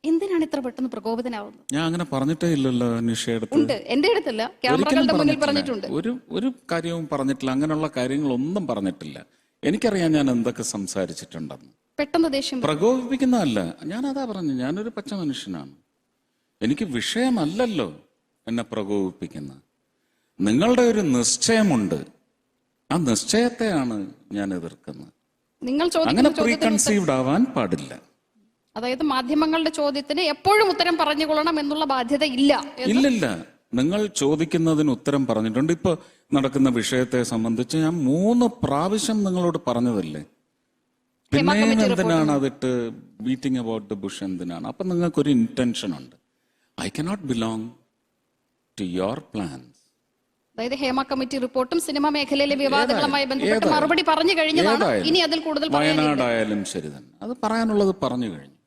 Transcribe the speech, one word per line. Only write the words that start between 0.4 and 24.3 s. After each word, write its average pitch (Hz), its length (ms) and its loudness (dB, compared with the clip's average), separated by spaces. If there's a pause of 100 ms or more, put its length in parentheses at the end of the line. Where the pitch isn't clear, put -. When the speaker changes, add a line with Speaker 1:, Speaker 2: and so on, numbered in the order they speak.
Speaker 1:
ഇത്ര 302 160 -4
പെട്ടെന്ന് 254 300 -6
പ്രകോപിതനാവുന്നത്? 226 800 -8
Speaker 2:
ഞാൻ 156 120 0
അങ്ങനെ 170 280 0
പറഞ്ഞിട്ടേ 156 400 0
ഇല്ലല്ലോ 123 480 2
നിഷയുടെ 117 360 -2
അടുത്ത്. 110 180 -4
Speaker 1:
ഉണ്ട്, 294 180 4
എന്റെ 262 360 0
അടുത്തല്ല, 302 340 0
Speaker 2:
ഒരിക്കലും 254 380 0
Speaker 1:
ക്യാമറകളുടെ 277 320 4
മുന്നിൽ 294 260 2
Speaker 2:
പറഞ്ഞിട്ടില്ല. 285 360 0
Speaker 1:
പറഞ്ഞിട്ടുണ്ട്. 196 120 -6
Speaker 2:
ഒരു, 220 320 -4 (120)
ഒരു 214 220 -2 (200)
കാര്യവും 165 400 -4
പറഞ്ഞിട്ടില്ല, 135 380 -2
അങ്ങനെയുള്ള 151 460 0
കാര്യങ്ങളൊന്നും 139 720 -2
പറഞ്ഞിട്ടില്ല. 92 600 -4 (380)
എനിക്കറിയാം 190 480 2
ഞാൻ 143 180 2
എന്തൊക്കെ 117 320 -2
സംസാരിച്ചിട്ടുണ്ടെന്ന്. 87 1200 -8 (160)
Speaker 1:
പെട്ടെന്ന് 302 340 0
ദേഷ്യം 277 280 -4
വരും. 151 180 0
Speaker 2:
പ്രകോപിപ്പിക്കുന്നതല്ല, 240 960 0 (100)
ഞാനതാ 262 400 -4
പറഞ്ഞു, 185 300 -4
ഞാനൊരു 170 420 -4
പച്ച 202 180 -10
മനുഷ്യനാണ്. 101 560 -8 (920)
എനിക്ക് 147 220 0
വിഷയമല്ലല്ലോ 170 1160 -2 (480)
എന്നെ 117 140 -2
പ്രകോപിപ്പിക്കുന്നത്. 95 960 -6 (840)
നിങ്ങളുടെ 185 420 4
ഒരു 220 180 4
നിശ്ചയമുണ്ട്, 123 1040 2 (880)
ആ 156 40 0
നിശ്ചയത്തെയാണ് 175 1120 0 (260)